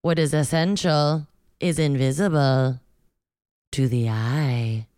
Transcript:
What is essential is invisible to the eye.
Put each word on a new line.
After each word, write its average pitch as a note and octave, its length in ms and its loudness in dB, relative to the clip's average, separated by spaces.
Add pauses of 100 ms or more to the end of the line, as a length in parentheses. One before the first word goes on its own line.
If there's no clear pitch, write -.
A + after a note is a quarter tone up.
What E3 180 0
is D3+ 140 2
essential D#3 920 0 (340)
is E3 180 -2
invisible C3+ 1000 0 (920)
to C3+ 140 0
the A#2 220 0
eye. A2+ 800 -2 (120)